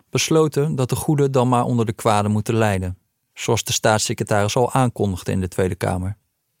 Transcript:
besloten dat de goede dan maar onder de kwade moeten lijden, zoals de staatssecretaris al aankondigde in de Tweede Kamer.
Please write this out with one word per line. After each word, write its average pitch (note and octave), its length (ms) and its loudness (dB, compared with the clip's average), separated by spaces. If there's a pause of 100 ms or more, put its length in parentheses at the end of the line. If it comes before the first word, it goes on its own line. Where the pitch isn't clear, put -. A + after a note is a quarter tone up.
besloten D#3 680 0
dat B2+ 140 -2
de B2+ 60 -2
goede C#3+ 340 0
dan B2+ 200 2
maar A#2+ 140 4
onder A#2 220 0
de A2 80 -4
kwade G#2 360 2
moeten G#2+ 260 0
lijden, F#2+ 420 0 (360)
zoals - 300 -2
de B2 100 -6
staatssecretaris G#2+ 840 0
al B2 160 0
aankondigde G#2 600 -2
in G2 80 -2
de F#2 80 -2
Tweede F#2 280 -2
Kamer. F#2+ 420 -4 (420)